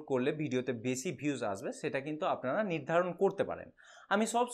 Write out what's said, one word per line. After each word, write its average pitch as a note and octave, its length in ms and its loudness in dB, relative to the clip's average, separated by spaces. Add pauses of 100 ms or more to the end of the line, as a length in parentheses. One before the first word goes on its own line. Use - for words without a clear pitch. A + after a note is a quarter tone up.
করলে C3 260 2
ভিডিওতে B2+ 400 0
বেশি B2 400 -2
ভিউজ C3 300 -2
আসবে A2+ 300 -2
সেটা C#3+ 280 -2
কিন্তু D3+ 260 -4
আপনারা D3+ 360 0
নির্ধারণ E3+ 500 2
করতে F#3+ 320 2
পারেন। E2+ 260 -6 (380)
আমি G#3 180 4
সব A#3 280 2